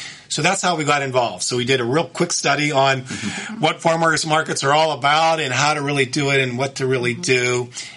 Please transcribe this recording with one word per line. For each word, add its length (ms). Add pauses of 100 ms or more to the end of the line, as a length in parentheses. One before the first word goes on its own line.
(280)
So 160
that's 180
how 140
we 80
got 180
involved. 420
So 140
we 80
did 140
a 40
real 220
quick 280
study 380
on 280
<laughs> 600
what 220
farmers 440
markets 380
are 100
all 180
about 480
and 140
how 220
to 60
really 240
do 260
it 100
and 180
what 160
to 100
really 280
do. 560 (280)